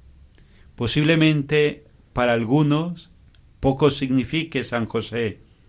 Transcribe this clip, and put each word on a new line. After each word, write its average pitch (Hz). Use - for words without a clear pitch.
Posiblemente 151
para 123
algunos 147
poco 139
signifique 135
San 117
José. 113